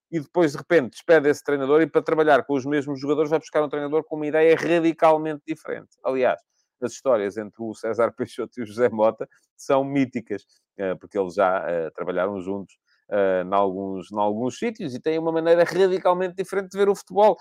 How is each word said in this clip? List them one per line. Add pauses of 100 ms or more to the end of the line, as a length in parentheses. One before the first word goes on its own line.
(120)
e
depois,
de
repente,
despede
esse
treinador
e,
para
trabalhar
com
os
mesmos
jogadores,
vai
buscar
um
treinador
com
uma
ideia
radicalmente
diferente. (140)
Aliás, (420)
as
histórias
entre
o
César
Peixoto
e
o
José
Mota (280)
são
míticas, (320)
eh,
porque
eles
já,
eh,
trabalharam
juntos, (320)
eh,
em
alguns,
em
alguns
sítios
e
têm
uma
maneira
radicalmente
diferente
de
ver
o
futebol.